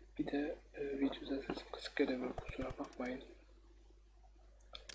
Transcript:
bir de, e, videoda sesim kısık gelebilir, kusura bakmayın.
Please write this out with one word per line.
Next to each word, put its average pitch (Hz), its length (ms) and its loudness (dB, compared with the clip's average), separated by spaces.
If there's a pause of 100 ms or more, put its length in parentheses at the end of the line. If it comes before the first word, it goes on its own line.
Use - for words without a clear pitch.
(200)
bir 147 80 2
de, 147 280 4 (180)
e, 139 260 2
videoda 139 420 4
sesim - 300 -4
kısık - 240 -4
gelebilir, 254 340 6
kusura - 380 -2 (120)
bakmayın. 254 420 -2 (1700)